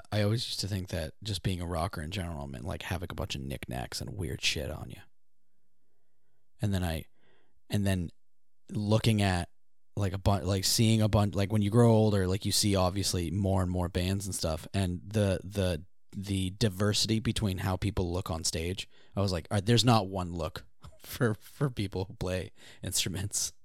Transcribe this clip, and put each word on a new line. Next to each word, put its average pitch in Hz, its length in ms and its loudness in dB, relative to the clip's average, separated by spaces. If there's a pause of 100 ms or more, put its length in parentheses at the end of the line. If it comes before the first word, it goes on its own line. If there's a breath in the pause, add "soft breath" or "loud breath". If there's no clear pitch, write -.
(100)
I 107 120 2
always 110 240 2
used - 140 -6
to 95 60 -4
think 95 200 -4
that 80 260 -6 (100)
just 104 200 -6
being 90 180 0
a 82 60 -6
rocker 85 340 -4
in 76 80 -8
general 85 380 -6
meant, 65 180 -10
like, 80 180 -6
having 92 280 -6
a - 40 -10
bunch - 200 -6
of 69 60 -6
knickknacks 62 600 -8
and - 140 -10
weird 71 260 -6
shit - 300 -2
on - 180 -10
you. - 120 -14 (1600)
And 104 120 0
then 90 100 0
I, 80 220 -4 (640)
and 101 160 0
then 92 260 0 (600)
looking 107 500 2
at, 92 280 2 (480)
like, 98 160 0
a 95 40 -2
bunch, 95 280 2
like, 95 180 0
seeing 113 380 4
a 107 80 4
bunch, 104 260 4
like, 98 160 0
when 107 100 2
you 101 80 2
grow 117 220 8
older, 104 360 6
like, 95 180 0
you 101 80 0
see 101 240 4
obviously 92 520 0
more 95 320 2
and 90 80 0
more 90 200 0
bands 92 360 0
and 92 80 -6
stuff, - 400 -4
and 90 320 0
the, 104 380 2
the, 92 400 0 (320)
the 95 360 0
diversity 104 680 2
between 104 400 0
how 92 160 0
people 92 360 0
look 90 200 -2
on 80 140 -4
stage, 85 420 -4 (300 soft breath)
I 98 40 2
was 98 120 2
like, 82 180 -2
"All 107 60 2
right, 92 80 -2
there's 117 200 6
not 110 220 6
one 90 260 -4
look 80 300 -4 (200)
<laughs> - 200 -20
for, 113 380 0
for - 280 -4
people 95 360 -4
who 104 80 -12
play 92 380 -4 (300 soft breath)
instruments." - 680 -2 (140)